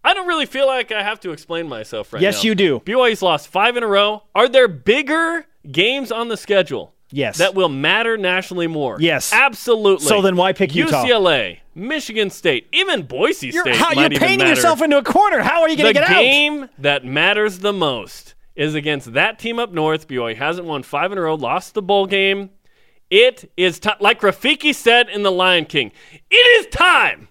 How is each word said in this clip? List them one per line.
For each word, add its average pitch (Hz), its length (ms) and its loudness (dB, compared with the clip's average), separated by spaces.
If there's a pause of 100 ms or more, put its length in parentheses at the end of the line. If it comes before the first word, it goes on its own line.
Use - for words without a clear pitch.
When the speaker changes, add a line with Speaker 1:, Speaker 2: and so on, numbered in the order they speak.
Speaker 1:
I 349 120 2
don't 370 120 -6
really 320 200 -2
feel 269 200 -2
like 262 240 -2
I 214 120 -4
have 214 180 -6
to 185 120 -10
explain 165 360 -10
myself 110 440 -10
right 113 100 -4
Speaker 2:
Yes, 196 200 0
Speaker 1:
now. 226 60 0
Speaker 2:
you 214 60 0
do. 170 300 2
Speaker 1:
B 208 100 -6
Y 247 140 4
U's 214 140 -2
lost 165 260 0
five 233 280 0
in 240 60 -2
a 226 60 -4
row. 208 340 0 (120)
Are 240 140 4
there 254 200 4
bigger 294 800 -2 (240)
games 226 400 0
on 233 180 -6
the 220 80 -6
schedule 156 580 -2 (160)
Speaker 2:
Yes. 135 280 -4
Speaker 1:
that 185 160 0
will 185 160 2
matter 196 480 0
nationally 180 480 -4
more? 143 340 -4
Speaker 2:
Yes. 156 320 0
Speaker 1:
Absolutely. 220 760 2
Speaker 2:
So 214 160 2
then 185 140 2
why 185 160 2
pick 175 220 -2
Utah? 254 280 0
Speaker 1:
U 254 60 -2
C 247 40 4
L 196 180 4
A, 101 300 -2 (140)
Michigan 220 540 -6
State, 147 440 -2
even 330 300 -2
Boise 139 460 -4
Speaker 2:
You're, 349 140 -4
Speaker 1:
State 123 140 0
Speaker 2:
how, 330 120 2
Speaker 1:
might 285 80 0
Speaker 2:
you're 294 100 4
Speaker 1:
even 143 120 0
Speaker 2:
painting 381 220 2
Speaker 1:
matter. - 100 4
Speaker 2:
yourself 302 320 2
into 294 160 4
a - 40 2
corner. 370 380 2
How 330 220 0
are 320 80 2
you 311 60 -2
gonna 226 120 2
Speaker 1:
The 214 60 2
Speaker 2:
get 311 160 2
out? 370 100 4
Speaker 1:
game 294 480 0 (100)
that 139 280 -2
matters 185 540 0
the 202 120 -2
most 139 640 -6 (220)
is 151 180 -4
against 143 380 -6
that 202 260 0
team 233 220 -6
up 233 120 -4
north. 156 360 -2
B 127 100 -6
Y 117 120 -4
U 110 60 -8
hasn't 170 300 -6
won 147 160 -6
five 165 300 -4
in 196 60 -8
a 175 40 -4
row, 160 140 -2
lost 143 380 -6
the 214 80 -4
bowl 196 240 0
game. 196 440 -2 (580)
It 240 480 4
is 180 220 0
t-, 208 100 -4 (120)
like 220 200 2
Rafiki 277 540 0
said 233 340 2
in 202 140 -6
The 196 100 2
Lion 180 320 2
King, 127 280 -4 (380)
it - 40 2
is 480 400 6
time 254 560 2